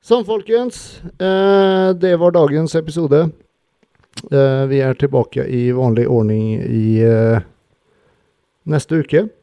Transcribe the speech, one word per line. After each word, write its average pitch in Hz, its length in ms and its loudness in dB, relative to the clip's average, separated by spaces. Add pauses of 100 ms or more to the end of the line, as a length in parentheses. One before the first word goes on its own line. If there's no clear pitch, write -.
Sånn, 226 240 0
folkens. 226 520 -4 (360)
Eh, 190 800 2
det 180 240 0
var 175 160 2
dagens 151 400 0
episode. 156 460 0 (1080)
Eh, 135 360 2
vi 135 160 0
er 131 160 -2
tilbake 131 480 -2
i 123 240 -2
vanlig 120 360 0
ordning 110 420 0 (100)
i, 110 420 0
eh, 113 380 2 (1300)
neste 156 340 -2
uke. 170 300 0 (140)